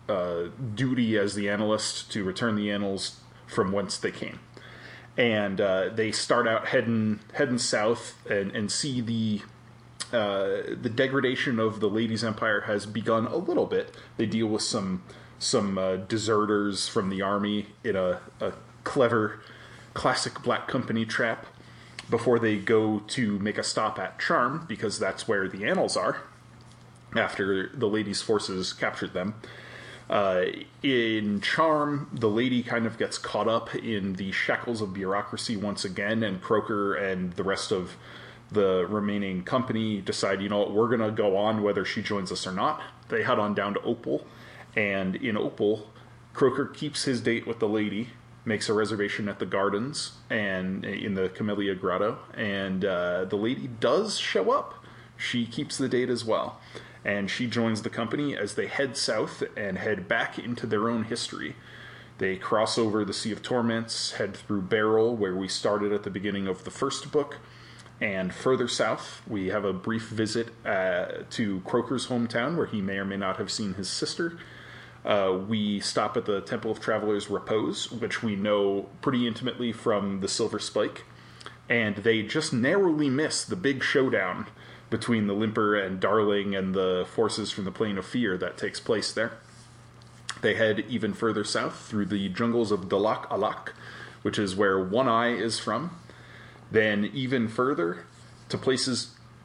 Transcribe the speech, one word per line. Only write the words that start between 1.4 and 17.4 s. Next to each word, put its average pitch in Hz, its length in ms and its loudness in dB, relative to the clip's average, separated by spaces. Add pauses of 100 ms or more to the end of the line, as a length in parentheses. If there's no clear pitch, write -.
analyst 107 640 0
to 104 120 -2
return 107 320 0
the 104 140 0
annals 98 500 -4 (260)
from 98 260 0
whence 98 260 -2
they 104 120 -2
came. - 300 -10 (760)
And, 104 440 2
uh, 95 340 2
they 110 160 0
start 120 380 2
out 110 200 0
heading, 110 520 2 (140)
heading 127 240 2
south 113 560 0 (140)
and, 98 280 0
and 104 160 -2
see 127 300 -2
the, 110 400 0 (680)
uh, 101 680 0
the 120 140 -2
degradation 127 640 2
of 107 220 2
the 107 80 4
Ladies' 110 360 0
Empire 107 380 0
has 104 240 0
begun 110 400 2
a - 100 -2
little 185 300 2
bit. - 280 -2 (220)
They 113 100 0
deal 110 200 0
with 107 160 0
some, 95 400 -2 (360)
some, 101 400 2
uh, 95 180 2
deserters 104 920 2
from 98 220 0
the 95 120 -2
army 101 440 0 (180)